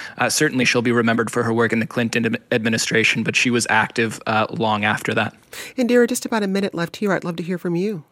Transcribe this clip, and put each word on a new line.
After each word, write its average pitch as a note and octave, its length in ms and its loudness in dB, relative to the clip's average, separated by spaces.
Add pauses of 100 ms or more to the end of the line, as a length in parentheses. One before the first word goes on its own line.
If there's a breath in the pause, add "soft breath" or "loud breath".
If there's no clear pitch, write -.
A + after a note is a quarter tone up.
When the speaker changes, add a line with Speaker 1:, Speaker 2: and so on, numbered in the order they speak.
(180 loud breath)
Speaker 1:
uh, A#2+ 120 0
certainly B2+ 360 0
she'll A#2+ 160 2
be A#2 100 2
remembered A#2 400 2
for A#2+ 120 0
her A2+ 100 0
work A2+ 180 2
in A2+ 80 0
the A2 80 -2
Clinton A#2 380 -2
ad-, A2+ 160 -2 (100)
administration, A2+ 720 0
but - 140 0
she B2+ 120 2
was A#2+ 200 2
active, A2 580 0
uh, A2 220 2
long G#2+ 340 0
after G#2+ 300 0
that. G#2+ 200 -2 (440 loud breath)
Speaker 2:
Indira, A#3+ 280 4
just A#3+ 200 -2
about A3+ 180 -2
a G3 40 0
minute G3 260 0
left E3+ 240 -4
here. G3+ 160 0
I'd - 100 -2
love E3+ 140 -6
to F3+ 60 -6
hear F3 140 -4
from F3 180 -2
you. F#3 360 -2